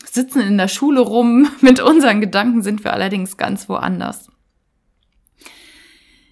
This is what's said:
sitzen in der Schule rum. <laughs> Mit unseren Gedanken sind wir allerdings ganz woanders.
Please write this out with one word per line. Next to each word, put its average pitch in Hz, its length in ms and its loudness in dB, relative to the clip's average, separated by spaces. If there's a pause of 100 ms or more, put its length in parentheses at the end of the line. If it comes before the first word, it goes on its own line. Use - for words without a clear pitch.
sitzen 254 380 -4
in 202 160 0
der 190 100 0
Schule 277 340 0
rum. 240 540 2
<laughs> - 60 -20
Mit 254 180 8
unseren 254 420 4
Gedanken 214 420 -2
sind 208 200 -6
wir - 100 -4
allerdings 190 440 -6
ganz - 320 -6
woanders. - 600 -8 (2000)